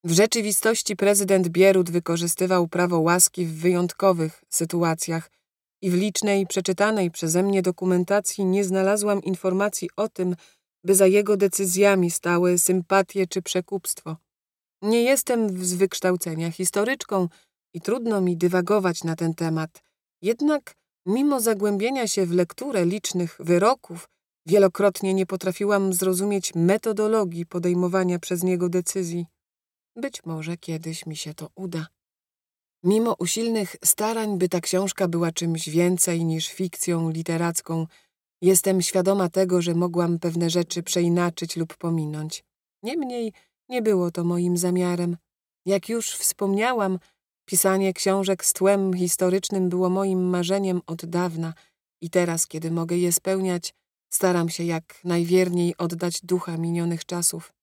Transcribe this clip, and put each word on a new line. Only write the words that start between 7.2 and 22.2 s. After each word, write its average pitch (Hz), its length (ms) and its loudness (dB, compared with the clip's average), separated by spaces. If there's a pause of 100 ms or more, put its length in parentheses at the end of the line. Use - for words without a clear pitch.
mnie 196 180 2
dokumentacji 185 840 0
nie 190 180 2
znalazłam 196 600 0
informacji 185 720 -2
o 214 140 -2
tym, 180 260 -2 (480)
by 190 120 4
za 190 120 8
jego 202 300 4
decyzjami 190 760 2
stały 175 460 2
sympatie 185 680 2
czy 185 140 -4
przekupstwo. 175 760 -6 (640)
Nie 226 220 2
jestem 233 600 0
z 180 80 -2
wykształcenia 180 760 -2
historyczką 196 760 -2 (460)
i 170 80 -10
trudno 226 400 -2
mi 180 160 0
dywagować 180 680 0
na 165 120 -4
ten 165 180 -2
temat, 160 500 -4 (380)
jednak 277 540 -2 (300)
mimo 262 340 2
zagłębienia 214 680 0
się 190 180 -2